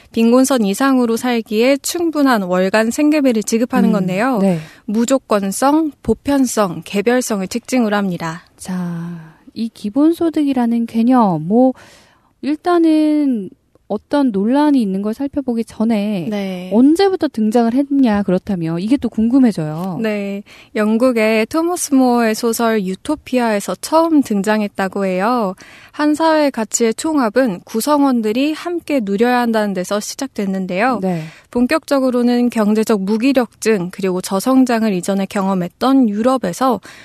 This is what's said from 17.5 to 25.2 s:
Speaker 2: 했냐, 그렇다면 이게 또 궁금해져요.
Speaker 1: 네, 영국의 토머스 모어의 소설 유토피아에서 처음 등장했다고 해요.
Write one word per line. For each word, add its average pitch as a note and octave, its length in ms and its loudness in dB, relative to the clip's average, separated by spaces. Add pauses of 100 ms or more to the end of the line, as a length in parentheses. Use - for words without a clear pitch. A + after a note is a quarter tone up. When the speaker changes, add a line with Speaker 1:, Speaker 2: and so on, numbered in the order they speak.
Speaker 2:
했냐, C4+ 500 0
그렇다면 F3 560 -4
이게 A3 160 0
또 B3+ 140 -2
궁금해져요. F#3+ 920 0
Speaker 1:
네, G3+ 420 -6 (340)
영국의 A3 680 2
토머스 E4 480 -2
모어의 A#3+ 380 2
소설 A3+ 520 -2
유토피아에서 A3 960 -4
처음 D#4+ 420 2
등장했다고 G3+ 840 -2
해요. G3 500 -2 (360)